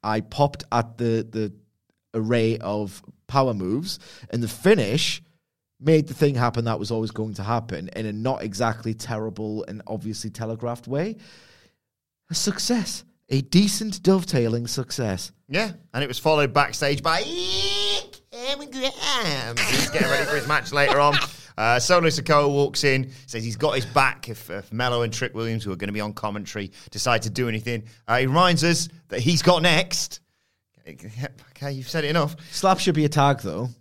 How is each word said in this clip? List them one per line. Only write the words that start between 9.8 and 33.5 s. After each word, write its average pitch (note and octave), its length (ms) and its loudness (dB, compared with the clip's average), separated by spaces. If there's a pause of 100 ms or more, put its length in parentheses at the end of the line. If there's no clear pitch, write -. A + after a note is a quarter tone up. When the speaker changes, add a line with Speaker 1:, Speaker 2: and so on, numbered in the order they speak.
Speaker 1:
obviously G#2+ 440 -8
telegraphed A#2 580 -8
way. F3 280 -4 (1120)
A E3+ 40 -6
success. - 720 -2 (240)
A C3+ 140 2
decent G3+ 600 2
dovetailing A#2+ 640 2
success. A2+ 640 -4 (180)
Speaker 2:
Yeah, F#3 240 -2 (220)
and B2+ 80 -2
it C#3 60 -2
was B2 100 -6
followed D3 340 2
backstage C#3+ 500 2
by E3 200 2 (1080)
Cameron C#4 400 -8
Grimes. A3+ 880 -2
He's - 300 2
getting - 180 0
ready C3+ 160 2
for D3+ 120 -2
his C#3 120 -4
match D3 240 0
later C#3+ 280 4
on. D3 200 6
<laughs> - 60 -2 (320)
Uh, A2+ 220 4
Solo F3 260 4
Sikoa D3+ 420 2
walks C#3+ 360 0
in, C3 260 2 (160)
says A2+ 160 -8
he's A2+ 140 -6
got D3 180 0
his C3 100 -2
back C3 440 2
if, A2 200 -12
if G2 240 -10
Mello A#2+ 300 0
and A#2 100 -2
Trick - 220 -6
Williams, A2+ 300 -4
who G2+ 80 -4
are F2+ 40 -4
gonna G2 140 -6
be G#2 100 -4
on G#2 120 -4
commentary, G#2 580 -8 (220)
decide A#2 300 0
to A2 80 -4
do B2 180 -2
anything. A2 340 -4 (240)
Uh, A#2 120 2
he C3 100 2
reminds F3 340 4
us E3+ 260 2 (200)
that - 100 -6
he's D3 240 2
got F3+ 200 6
next. - 580 0 (680)
Okay, A2 840 -12
you've C3 160 -10
said D#3+ 160 -2
it C#3+ 60 -2
enough. D#3 260 0 (160)
Speaker 1:
Slap F#3 260 4
should F3 160 2
be D3+ 100 4
a D3 40 4
tag, C#3+ 320 4
though. G#2 280 -4 (120)